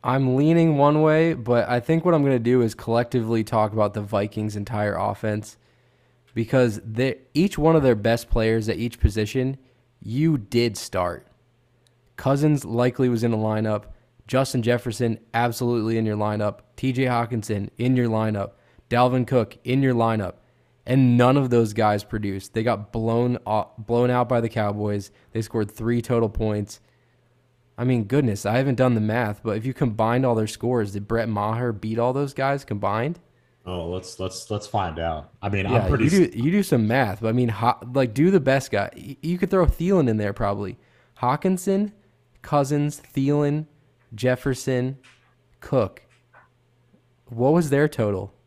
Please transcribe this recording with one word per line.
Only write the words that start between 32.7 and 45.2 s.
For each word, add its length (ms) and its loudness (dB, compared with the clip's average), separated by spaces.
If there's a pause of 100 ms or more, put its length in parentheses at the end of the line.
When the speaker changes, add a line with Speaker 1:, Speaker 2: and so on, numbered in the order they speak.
Speaker 2:
Oh, 220 -6
let's, 320 -10
let's, 300 -8
let's 160 -6
find 320 -4
out. 320 -6 (120)
I 60 -4
mean, 160 -2
Speaker 1:
Yeah, 200 0
Speaker 2:
I'm 40 -2
pretty 160 2
Speaker 1:
you 60 4
do, 160 4
Speaker 2:
s- 80 -8
Speaker 1:
you 180 -2
do 100 2
some 240 0
math, 340 0
but 80 -2
I 40 0
mean, 160 0
Ho-, 300 -2 (160)
like, 200 0
do 160 4
the 100 4
best 300 0
guy. 240 -2
Y-, 280 -16
you 160 -4
could 120 -2
throw 160 4
Thielen 420 2
in 100 0
there 160 -2
probably. 420 -4 (440)
Hockenson, 720 0 (500)
Cousins, 580 0 (140)
Thielen, 500 0 (500)
Jefferson, 840 -2 (600)